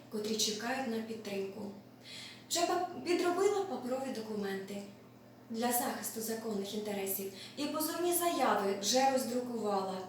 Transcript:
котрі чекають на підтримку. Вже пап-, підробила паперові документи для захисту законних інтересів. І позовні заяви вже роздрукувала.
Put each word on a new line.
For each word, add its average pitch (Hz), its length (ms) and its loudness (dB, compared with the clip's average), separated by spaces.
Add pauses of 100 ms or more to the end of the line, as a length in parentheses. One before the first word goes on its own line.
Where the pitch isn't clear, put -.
(100)
котрі 214 260 -2
чекають 233 520 0
на 226 80 0
підтримку. 208 640 -6 (880)
Вже 330 100 0
пап-, 359 440 0
підробила 359 560 4
паперові 254 540 -2
документи 202 680 -4 (680)
для 233 220 0
захисту 226 480 -2
законних 220 540 -2
інтересів. 196 580 -2 (240)
І 277 80 -2
позовні 330 500 2
заяви 220 640 4
вже 262 300 6
роздрукувала. 233 880 0 (100)